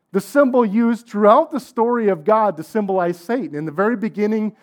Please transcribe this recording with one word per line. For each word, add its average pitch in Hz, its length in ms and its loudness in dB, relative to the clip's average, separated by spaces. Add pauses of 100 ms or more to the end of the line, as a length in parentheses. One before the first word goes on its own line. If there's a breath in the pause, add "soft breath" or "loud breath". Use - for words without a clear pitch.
(120)
the 190 80 0
symbol 254 460 2
used 233 400 -2
throughout 214 440 4
the 285 80 -6
story 233 500 -2
of 170 140 -2
God 208 360 2
to 156 40 -12
symbolize 190 560 -2
Satan. 202 380 -6
In 156 80 -8
the 156 80 -8
very 208 240 0
beginning 214 680 -4